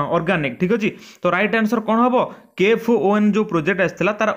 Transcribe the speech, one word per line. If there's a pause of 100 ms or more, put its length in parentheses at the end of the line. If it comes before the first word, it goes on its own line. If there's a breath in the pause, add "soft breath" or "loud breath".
(120)
ଅର୍ଗାନିକ୍,
ଠିକ୍
ଅଛି। (340 loud breath)
ତ
ରାଇଟ୍
ଆନ୍ସର
କ'ଣ
ହବ? (260 loud breath)
କେ
ଏଫ୍
ଓ
ଏନ୍
ଯୋଉ
ପ୍ରୋଜେକ୍ଟ
ଆସିଥିଲା,
ତାର